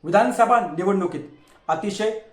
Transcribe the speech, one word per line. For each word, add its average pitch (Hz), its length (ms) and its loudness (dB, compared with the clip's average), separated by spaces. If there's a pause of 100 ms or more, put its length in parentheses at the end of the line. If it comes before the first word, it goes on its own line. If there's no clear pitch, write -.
विधानसभा 233 560 4
निवडणुकीत 175 600 -2 (480)
अतिशय 214 520 -4 (140)